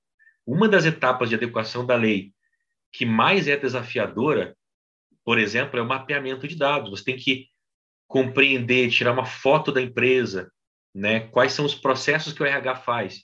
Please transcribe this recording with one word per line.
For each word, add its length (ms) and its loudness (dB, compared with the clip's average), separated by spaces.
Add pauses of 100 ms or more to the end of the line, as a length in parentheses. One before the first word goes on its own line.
(460)
uma 220 2
das 160 6
etapas 460 0
de 60 0
adequação 500 -4
da 100 4
lei 380 0 (580)
que 140 -4
mais 420 4
é 80 2
desafiadora, 1000 -2 (680)
por 160 2
exemplo, 400 -2
é 20 0
o 60 -4
mapeamento 580 -6
de 120 -12
dados. 320 0
Você 160 -12
tem 100 -4
que 320 -4 (580)
compreender, 840 2
tirar 220 2
uma 120 -2
foto 460 2
da 100 0
empresa, 680 0 (420)
né? 280 0
Quais 320 2
são 100 -4
os 100 -2
processos 600 -2
que 100 -4
o 20 2
R 80 0
H 220 -2
faz? 480 -6